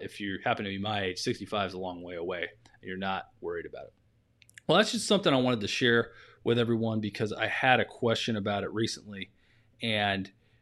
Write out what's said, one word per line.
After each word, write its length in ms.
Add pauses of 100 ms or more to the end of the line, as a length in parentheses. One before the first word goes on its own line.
if 200
you 240
happen 200
to 60
be 80
my 240
age, 160
sixty-five 500
is 60
a 40
long 240
way 120
away, 340 (320)
and 80
you're 80
not 300 (140)
worried 260
about 180
it. 80 (760)
Well, 120
that's 140
just 140
something 260
I 40
wanted 240
to 80
share 420 (320)
with 160
everyone 420
because 320
I 140
had 320
a 60
question 520
about 280
it 80
recently, 580 (520)
and 480 (320)